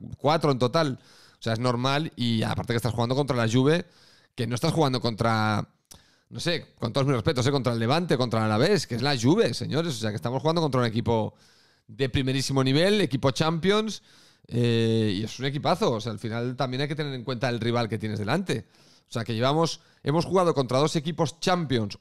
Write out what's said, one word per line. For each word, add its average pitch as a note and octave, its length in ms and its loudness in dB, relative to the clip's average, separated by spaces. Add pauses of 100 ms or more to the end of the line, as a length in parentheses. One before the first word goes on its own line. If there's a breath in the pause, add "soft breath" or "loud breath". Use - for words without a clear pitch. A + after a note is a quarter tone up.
(180)
Cuatro D3+ 340 2
en B2 80 0
total. C3 400 0 (340 soft breath)
O - 80 -20
sea, A2+ 120 -2
es A2+ 60 -2
normal, B2+ 560 0
y A#2 280 2
aparte A2+ 300 -2
que A#2 40 2
estás A#2 160 -2
jugando A#2+ 220 0
contra C3+ 220 0
la A2+ 100 2
Juve, C3+ 380 4 (500 soft breath)
que A2+ 120 -4
no A#2+ 80 -4
estás D#3 180 0
jugando C#3 260 2
contra, A2 680 0 (600 loud breath)
no A#2 100 -14
sé, D#3 400 -4
con A2+ 120 -4
todos C#3 140 2
mis C#3 100 2
respetos, A#2+ 300 0
eh, C#3+ 60 2
contra B2 220 0
el A#2 60 -2
Levante, D3+ 380 0
contra A2+ 220 0
el A2 60 2
Alavés, C3 420 2
que A#2+ 80 -6
es A2+ 60 -4
la C#3 160 0
Juve, D3+ 360 4
señores. D3 400 -4
O A2 60 -8
sea, G#2+ 100 -4
que G2+ 60 -4
estamos A#2+ 260 -4
jugando E3 200 0
contra C3 200 2
un A#2+ 60 2
equipo A2 480 0 (520 soft breath)
de B2+ 220 -4
primerísimo C3 540 0
nivel, F3 380 4
equipo C3+ 300 0
Champions, F#3+ 680 0 (460 soft breath)
eh, A2+ 680 2
y G#2 80 -2
es - 160 -8
un B2 60 -4
equipazo. D3+ 460 0
O G#2+ 100 -4
sea, A2+ 100 -6
al G2+ 80 -8
final A#2+ 360 -6
también B2+ 260 -4
hay D3 60 -2
que D#3 80 -6
tener D3 180 -6
en B2 100 -10
cuenta B2+ 260 -4
el A#2+ 100 -2
rival A#2 280 0
que G#2 120 -4
tienes G#2 200 -4
delante. C#3 480 -2 (400 soft breath)
O - 40 -20
sea, A#2 120 -4
que A#2 100 -6
llevamos, C#3+ 460 0 (240 soft breath)
hemos D#3 220 0
jugado E3+ 280 2
contra B2+ 240 0
dos D#3 180 2
equipos D#3 440 -4
Champions, C3 600 0